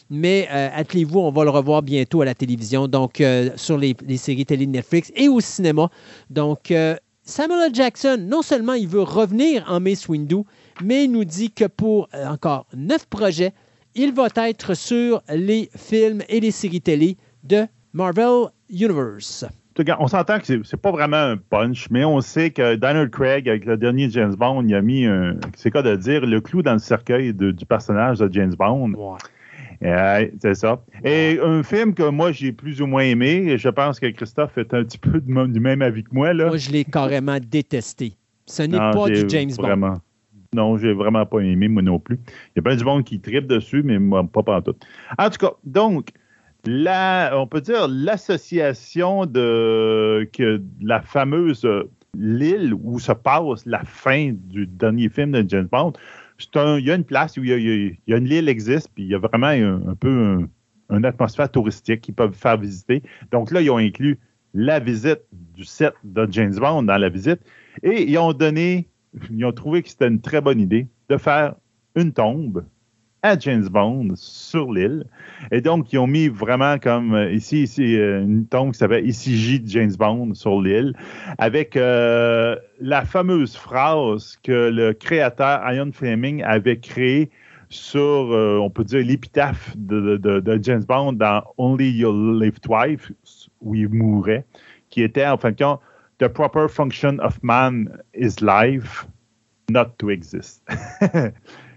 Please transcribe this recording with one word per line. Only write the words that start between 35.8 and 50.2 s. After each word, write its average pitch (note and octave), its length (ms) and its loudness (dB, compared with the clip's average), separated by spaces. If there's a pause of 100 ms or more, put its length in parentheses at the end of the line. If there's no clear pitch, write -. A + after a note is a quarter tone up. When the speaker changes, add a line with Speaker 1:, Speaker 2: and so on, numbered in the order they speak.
Speaker 2:
avis A2+ 240 0
que - 80 -20
moi, D3 220 2
là. D#3+ 140 2
Speaker 1:
Moi, D#3+ 100 -2
je C3+ 120 -8
l'ai C#3+ 140 0
carrément C#3 560 -2
détesté. B2 720 -4 (320)
Ce - 180 -8
n'est D3+ 140 -2
Speaker 2:
Non, G#2+ 140 4
Speaker 1:
pas G#3 160 2
Speaker 2:
j'ai G#2 180 2
Speaker 1:
du G2+ 60 -2
James C#3 260 0
Bond. G#2 60 -8
Speaker 2:
vraiment, G2 320 0 (600)
non, A2 220 2
j'ai G#2+ 160 2
vraiment G#2 320 2
pas A2 160 -2
aimé, F#2+ 280 2
moi A2 120 2
non F2+ 180 2
plus. A#2+ 280 -6
Il - 300 -14
y - 20 -4
a E2+ 40 0
plein B2+ 140 2
du A#2 80 -2
monde C#3 200 2
qui G#2 160 -10
tripe C3 260 -4
dessus, C3 360 0
mais A#2+ 160 0
moi, G2 320 2
pas A2 120 0
pantoute. F#2+ 400 -2 (340)
En G3+ 140 2
tout - 80 -12
cas, F#3+ 140 0 (120)
donc, F3 460 0 (560)
la, F3+ 680 0
on C3+ 100 0
peut D3+ 160 -4
dire G3+ 260 0
l'association E3+ 1400 -2
de, A2+ 1040 2